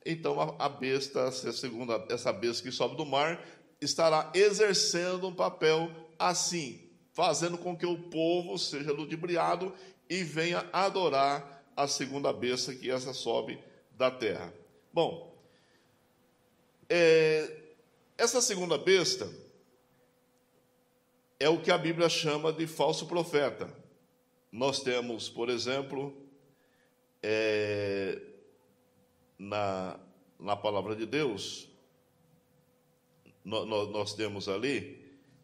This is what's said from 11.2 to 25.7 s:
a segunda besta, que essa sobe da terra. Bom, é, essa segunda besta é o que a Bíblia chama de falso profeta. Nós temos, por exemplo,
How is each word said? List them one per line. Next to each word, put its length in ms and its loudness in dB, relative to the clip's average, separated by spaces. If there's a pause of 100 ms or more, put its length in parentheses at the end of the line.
a 100 2
segunda 460 -2
besta, 420 -2
que 160 -6
essa 220 -4
sobe 500 -2 (300)
da 180 2
terra. 420 -4 (400)
Bom, 460 -2 (1500)
é, 600 6 (720)
essa 220 2
segunda 360 2
besta 540 2 (2000)
é 100 4
o 120 4
que 100 2
a 60 6
Bíblia 320 2
chama 440 0
de 140 -4
falso 400 0
profeta. 640 0 (840)
Nós 300 -2
temos, 480 -4
por 220 -4
exemplo, 640 -4 (1040)